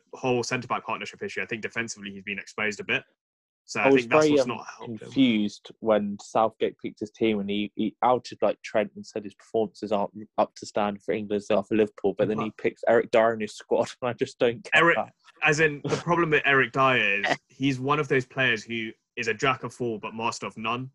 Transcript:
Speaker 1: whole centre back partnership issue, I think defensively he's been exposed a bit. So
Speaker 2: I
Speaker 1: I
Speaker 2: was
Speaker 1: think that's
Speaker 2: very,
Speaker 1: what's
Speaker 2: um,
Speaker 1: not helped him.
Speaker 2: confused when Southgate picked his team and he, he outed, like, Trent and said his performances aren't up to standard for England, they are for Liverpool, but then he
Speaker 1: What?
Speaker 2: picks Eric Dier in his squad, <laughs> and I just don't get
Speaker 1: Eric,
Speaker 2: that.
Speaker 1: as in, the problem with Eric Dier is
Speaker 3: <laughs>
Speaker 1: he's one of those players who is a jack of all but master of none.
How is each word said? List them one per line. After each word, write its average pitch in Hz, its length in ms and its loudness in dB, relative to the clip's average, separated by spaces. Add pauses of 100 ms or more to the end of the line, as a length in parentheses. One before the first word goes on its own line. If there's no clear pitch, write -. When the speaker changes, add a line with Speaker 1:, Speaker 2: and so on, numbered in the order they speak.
(140)
Speaker 1:
whole 123 300 0
centre 120 240 -6
back 107 180 -4
partnership 104 380 -8
issue, 101 180 -6
I 95 40 -6
think 113 160 -8
defensively 104 500 -8
he's 98 120 -16
been 98 160 -8
exposed 104 420 -6
a - 20 -12
bit. 127 200 -4 (640)
So 117 120 -6
Speaker 2:
I 107 60 0
Speaker 1:
I 139 40 6
Speaker 2:
was 135 120 6
Speaker 1:
think 117 100 -6
that's 156 140 6
Speaker 2:
very, 151 80 4
Speaker 1:
what's 143 100 6
Speaker 2:
um, 123 60 0
Speaker 1:
not 113 160 -8 (120)
helped 120 140 -12
him. 110 80 -8
Speaker 2:
confused 113 800 2
when 104 420 2
Southgate - 560 0
picked - 220 -12
his 107 100 -6
team 110 300 0
and 98 100 -6
he, 104 260 -4
he 104 280 -2
outed, 120 400 0
like, - 180 0
Trent 107 340 -2
and 104 80 -14
said 107 200 -8
his 98 100 -14
performances - 580 -4
aren't 101 200 -2 (260)
up 104 200 0
to - 100 -12
standard 104 340 -2
for - 120 -2
England, 104 360 -2
they 107 60 4
are 98 80 2
for - 120 -2
Liverpool, 104 400 2
but 101 120 2
then 107 100 -2
he 110 80 -2
Speaker 1:
What? 107 120 -8
Speaker 2:
picks - 300 -4
Eric 113 220 4
Dier 113 240 4
in 110 60 -6
his 104 160 -8
squad, - 400 -2
<laughs> - 80 -16
and 123 60 -2
I 117 40 -4
just - 240 -6
don't 117 240 0
get - 140 -4
Speaker 1:
Eric, 160 220 4
Speaker 2:
that. - 160 -4 (280)
Speaker 1:
as 151 200 2
in, 147 240 0
the 147 120 0
problem 170 320 0
with 147 160 2
Eric 135 280 4
Dier 117 480 2
is 101 40 -2 (180)
Speaker 3:
<laughs> - 40 -20
Speaker 1:
he's 135 320 -2
one 143 200 0
of 147 80 -2
those 135 180 2
players 120 380 0
who 113 280 -6 (240)
is 117 140 -4
a 110 40 0
jack 127 300 -2
of - 180 -12
all 117 160 -4
but 110 160 -10
master 113 320 -6
of 101 120 -10
none. 120 380 -6